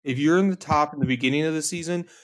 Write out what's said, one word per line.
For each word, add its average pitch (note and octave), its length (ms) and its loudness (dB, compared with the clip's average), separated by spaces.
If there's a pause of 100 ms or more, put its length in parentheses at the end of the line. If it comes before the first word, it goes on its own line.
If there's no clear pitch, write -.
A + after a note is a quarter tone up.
If C3 140 -4
you're D#3 200 4
in G3 120 4
the F#3 60 -2
top D3 380 0
in D3 60 -8
the C3 60 2
beginning B2+ 380 0
of D#3+ 100 0
the D#3 80 -4
season, F3 460 -4 (160)